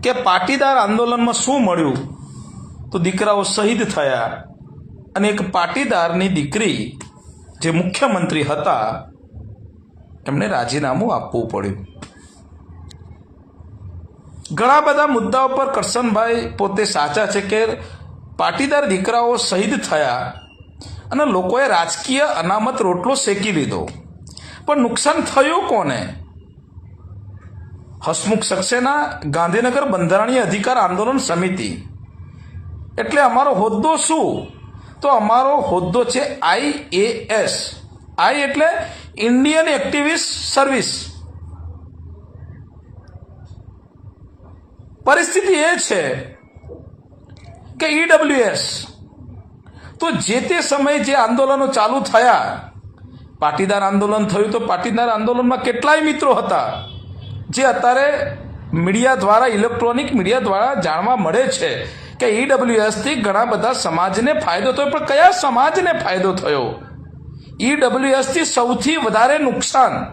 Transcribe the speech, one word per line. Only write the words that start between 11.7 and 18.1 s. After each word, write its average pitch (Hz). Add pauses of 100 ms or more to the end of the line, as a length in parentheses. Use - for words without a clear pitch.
ઘણા 247
બધા 294
મુદ્દાઓ 254
પર 269
કરશનભાઈ 233 (120)
પોતે 196
સાચા 170
છે 202
કે 202 (760)